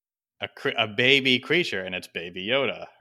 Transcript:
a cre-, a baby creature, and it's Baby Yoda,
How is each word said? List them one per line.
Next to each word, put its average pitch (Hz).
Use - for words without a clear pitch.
a 101
cre-, -
a 113
baby 127
creature, 139
and 92
it's 90
Baby 90
Yoda, 110